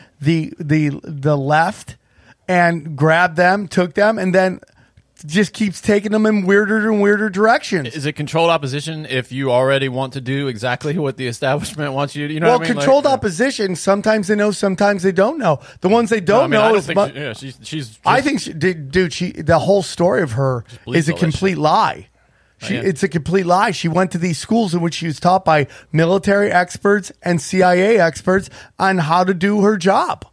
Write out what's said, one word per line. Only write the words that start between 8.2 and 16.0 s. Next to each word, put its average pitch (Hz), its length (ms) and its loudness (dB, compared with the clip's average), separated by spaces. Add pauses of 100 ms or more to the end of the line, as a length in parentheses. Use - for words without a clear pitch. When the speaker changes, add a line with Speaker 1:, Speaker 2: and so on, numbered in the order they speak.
Speaker 2:
opposition 151 540 -4
if 131 280 -6
you 135 200 -4
already 135 380 2
want 127 240 -6
to 135 80 -8
do 139 260 -4
exactly 127 480 -4
what 143 220 -4
the 131 80 -6
establishment 143 640 -4
wants 135 240 -4
you 147 120 -6
to, 147 40 -8
you 156 80 -6
know 175 80 0
Speaker 1:
Well, 247 100 4
Speaker 2:
what 165 80 -2
I - 20 -2
mean? 247 80 -2
Like, 143 80 -2
Speaker 1:
controlled 269 200 4
Speaker 2:
yeah. 285 80 4
Speaker 1:
opposition, 208 640 -2
sometimes 202 520 0
they 208 60 2
know, 208 160 2
sometimes 202 520 0
they 190 100 0
don't 208 260 0
know. 170 220 0 (220)
The 180 80 0
ones 226 200 4